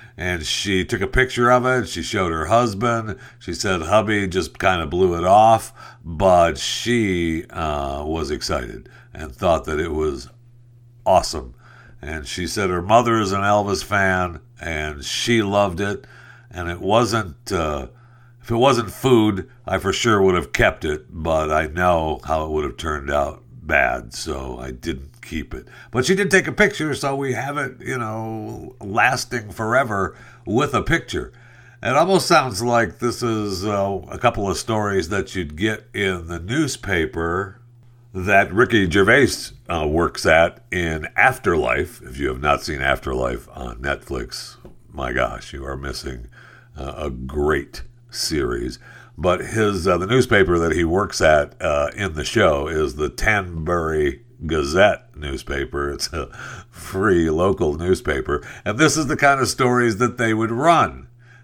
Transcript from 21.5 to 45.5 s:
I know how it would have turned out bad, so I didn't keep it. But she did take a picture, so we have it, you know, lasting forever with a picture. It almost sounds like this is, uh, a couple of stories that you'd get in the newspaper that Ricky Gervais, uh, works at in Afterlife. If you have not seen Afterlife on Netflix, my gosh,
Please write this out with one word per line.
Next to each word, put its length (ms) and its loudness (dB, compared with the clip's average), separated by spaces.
I 160 2
know 600 0
how 180 -2
it 60 -6
would 120 -2
have 140 -6
turned 340 -6
out 320 -2
bad, 480 0
so 460 -8
I 140 -10
didn't 500 -10
keep 320 -8
it. 140 -14
But 120 0
she 120 2
did 160 -2
take 160 4
a 40 -4
picture, 440 0
so 180 -4
we 200 -4
have 220 -6
it, 240 -6
you 160 -6
know, 840 -8
lasting 720 -2
forever 640 -2
with 300 0
a 80 2
picture. 500 -4
It 140 0
almost 320 4
sounds 340 2
like 380 2
this 240 -4
is, 420 -2
uh, 360 -2
a 80 -10
couple 320 0
of 60 -2
stories 540 -2
that 260 -4
you'd 200 -6
get 380 -4
in 320 -2
the 140 -8
newspaper 1200 -2
that 400 2
Ricky 380 4
Gervais, 640 4
uh, 180 -2
works 400 0
at 460 4
in 340 -2
Afterlife. 840 0
If 160 -14
you 100 -2
have 140 -6
not 220 0
seen 160 -6
Afterlife 720 -4
on 220 -10
Netflix, 800 -8
my 200 -6
gosh, 400 -4